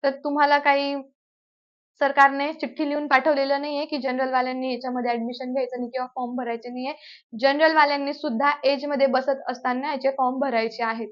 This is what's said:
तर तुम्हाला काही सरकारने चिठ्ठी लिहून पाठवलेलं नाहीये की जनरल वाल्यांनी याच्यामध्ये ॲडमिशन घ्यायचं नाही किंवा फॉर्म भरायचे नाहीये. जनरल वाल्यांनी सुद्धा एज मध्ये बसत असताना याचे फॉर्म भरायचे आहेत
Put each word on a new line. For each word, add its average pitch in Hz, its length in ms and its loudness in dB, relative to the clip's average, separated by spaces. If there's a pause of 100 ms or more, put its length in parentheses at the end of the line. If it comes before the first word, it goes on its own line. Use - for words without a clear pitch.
तर 277 60 4 (140)
तुम्हाला 285 360 4
काही 285 340 2 (1040)
सरकारने 277 520 4
चिठ्ठी 311 360 -4
लिहून 294 180 -2
पाठवलेलं 277 540 2
नाहीये 294 240 -4
की 302 140 -6
जनरल 254 340 -2
वाल्यांनी 254 400 -2
याच्यामध्ये 247 380 -4
ॲडमिशन 247 420 -6
घ्यायचं 254 260 -4
नाही 247 120 -6
किंवा 254 160 -6
फॉर्म 247 300 -8
भरायचे 233 320 -6
नाहीये. 254 240 -8 (400)
जनरल 285 440 4
वाल्यांनी 285 380 2
सुद्धा 285 380 0 (120)
एज 277 220 2
मध्ये 277 220 2
बसत 262 400 0
असताना 254 440 -4
याचे 269 180 0
फॉर्म 262 300 0
भरायचे 233 440 -2
आहेत 226 280 -4